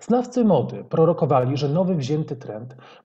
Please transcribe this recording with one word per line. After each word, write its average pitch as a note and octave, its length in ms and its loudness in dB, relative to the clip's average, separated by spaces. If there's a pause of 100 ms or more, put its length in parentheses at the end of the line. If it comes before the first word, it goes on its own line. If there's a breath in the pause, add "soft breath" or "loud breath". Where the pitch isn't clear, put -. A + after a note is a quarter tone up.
Znawcy B3 440 0
mody B2+ 400 0
prorokowali, D#3 720 2
że C#3 120 -2
nowy F3+ 260 0
wzięty D3+ 420 -4
trend A2 400 -12 (280 loud breath)